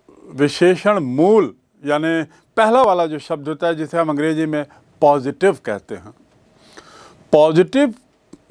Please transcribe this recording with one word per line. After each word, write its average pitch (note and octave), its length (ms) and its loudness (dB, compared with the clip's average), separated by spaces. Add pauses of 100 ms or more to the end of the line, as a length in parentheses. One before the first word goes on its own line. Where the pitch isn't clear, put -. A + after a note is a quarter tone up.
(320)
विशेषण F3 680 0
मूल D3+ 540 2 (320)
यानी D#3 380 -2 (340)
पहला A3+ 240 2
वाला F3+ 240 2
जो D3+ 140 -8
शब्द D3 280 -10
होता D#3+ 200 -4
है E3+ 80 -2
जिसे D#3 220 -8
हम D#3+ 120 0
अंग्रेजी D#3 360 -2
में D3+ 200 -4 (360)
पॉजिटिव D3 640 2
कहते G#2 300 -8
हैं, F#2 180 -20 (1160)
पॉजिटिव E3 640 2 (580)